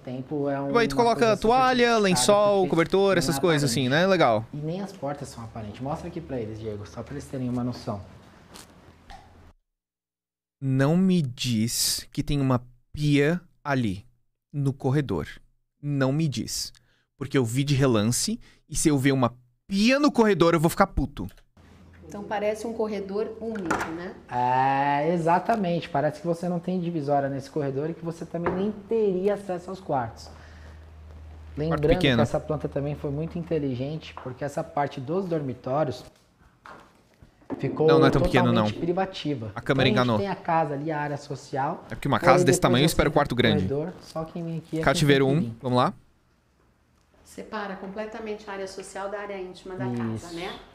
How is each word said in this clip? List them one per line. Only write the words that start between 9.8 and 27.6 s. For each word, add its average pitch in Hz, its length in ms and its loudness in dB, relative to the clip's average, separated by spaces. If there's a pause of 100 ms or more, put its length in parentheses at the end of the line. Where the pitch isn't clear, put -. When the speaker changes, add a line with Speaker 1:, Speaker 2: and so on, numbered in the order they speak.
Speaker 2:
Não 135 340 2
me 180 260 4
diz 120 920 -2
que 143 120 -4
tem 143 160 -2
uma 131 220 2 (320)
pia 147 480 2 (220)
ali, 117 420 -2 (460)
no 139 200 -2
corredor. 127 560 -2 (540)
Não 139 320 0
me 160 140 0
diz. - 440 -6 (460)
Porque 135 200 -2
eu 131 80 4
vi 123 180 0
de 143 120 0
relance, 123 640 2 (300)
e 151 60 -8
se - 140 2
eu 143 80 4
ver 135 140 2
uma 131 240 2 (320)
pia 220 320 2
no 294 120 4
corredor, 175 420 6
eu 165 60 6
vou 160 100 4
ficar - 180 2
puto. 110 400 -4 (800)
Speaker 3:
Então 202 160 -12
parece 214 440 -2
um 226 60 -6
corredor 214 680 -4
único, 202 440 -4 (100)
né? 180 180 -10 (160)
Speaker 1:
É, 139 840 2
exatamente. 175 760 0
Parece 143 320 -2
que 170 60 -8
você 170 200 -2
não 175 120 -2
tem 180 200 -4
divisória 143 480 0
nesse 135 220 -8
corredor 139 400 -4